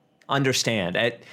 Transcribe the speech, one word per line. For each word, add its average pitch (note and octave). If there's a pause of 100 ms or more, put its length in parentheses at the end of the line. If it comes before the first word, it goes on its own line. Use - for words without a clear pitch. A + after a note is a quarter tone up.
(280)
understand. A#2+
I, A#2 (140)